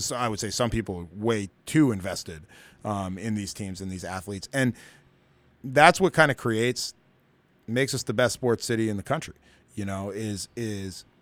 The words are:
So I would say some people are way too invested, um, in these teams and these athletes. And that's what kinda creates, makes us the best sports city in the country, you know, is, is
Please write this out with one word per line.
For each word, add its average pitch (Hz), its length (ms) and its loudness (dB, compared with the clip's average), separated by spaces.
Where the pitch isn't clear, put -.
So - 100 -4
I 120 140 0
would 107 100 -2
say 107 120 -4
some 120 200 0
people 104 300 -2
are 85 60 -10
way 107 300 0
too 151 240 6
invested, 90 520 -6
um, 98 340 -4
in 107 160 -4
these 101 180 -4
teams 95 280 -10
and 95 100 -8
these 92 140 -8
athletes. 92 480 -8
And 131 200 2
that's 147 360 6
what 185 140 4
kinda 151 220 6
creates, 120 580 0
makes 127 240 0
us 131 120 -4
the 117 100 -4
best 120 200 4
sports 117 300 0
city 113 240 2
in 104 80 -2
the 98 60 -4
country, - 320 -4
you 101 100 -6
know, 98 260 -4
is, 104 440 -6
is 101 500 -6